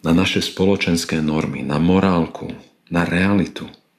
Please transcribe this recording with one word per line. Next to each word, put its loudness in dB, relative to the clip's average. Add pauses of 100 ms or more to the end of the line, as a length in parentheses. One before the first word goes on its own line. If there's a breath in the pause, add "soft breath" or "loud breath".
na 2
naše 2
spoločenské 0
normy, -2
na -2
morálku, 2 (340)
na 0
realitu, 0 (320)